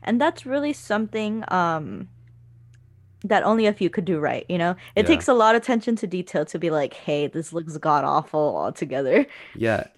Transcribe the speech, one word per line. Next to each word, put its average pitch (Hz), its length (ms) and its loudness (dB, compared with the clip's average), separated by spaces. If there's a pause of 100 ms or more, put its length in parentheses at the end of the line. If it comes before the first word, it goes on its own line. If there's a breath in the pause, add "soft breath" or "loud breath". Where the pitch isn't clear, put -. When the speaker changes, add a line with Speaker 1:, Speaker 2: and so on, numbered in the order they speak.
Speaker 1:
And 240 180 0
that's 320 260 0
really 285 260 -2
something, 214 760 -4
um, 165 600 -2 (1160)
that 202 180 2
only 220 240 2
a 208 60 4
few 190 180 0
could 185 140 -4
do 165 160 0
right, 147 280 -2
you 180 100 -2
know? 170 140 2 (220 loud breath)
It 208 80 4
Speaker 2:
Yeah. - 40 4
Speaker 1:
takes 311 220 2
a 262 60 6
lot 226 200 6
of 226 80 2
attention 233 340 0
to 214 100 -6
detail 175 400 -4
to - 120 -10
be 165 120 -2
like, 147 240 0
"Hey, 147 320 -2
this 156 260 -8
looks 160 260 -8
god-awful 147 600 0 (180)
altogether." 135 720 0 (280 loud breath)
Speaker 2:
Yeah, 110 300 0 (140)